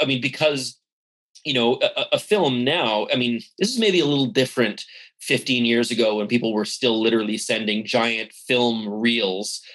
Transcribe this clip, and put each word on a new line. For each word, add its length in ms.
I 40
mean, 160
because, 600
you 100
know, 260
a, 60
a, 120
a 60
film 460
now, 480
I 40
mean, 240
this 120
is 80
maybe 220
a 60
little 200
different 580
fifteen 400
years 260
ago 260
when 120
people 240
were 140
still 340
literally 380
sending 480
giant 460
film 560
reels 760